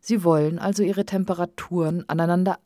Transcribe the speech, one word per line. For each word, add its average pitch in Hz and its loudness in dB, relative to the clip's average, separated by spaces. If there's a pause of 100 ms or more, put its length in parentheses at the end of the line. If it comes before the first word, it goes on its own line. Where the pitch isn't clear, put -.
Sie 214 0
wollen 160 4
also 202 -2
ihre 196 0
Temperaturen 175 -2
aneinander 175 2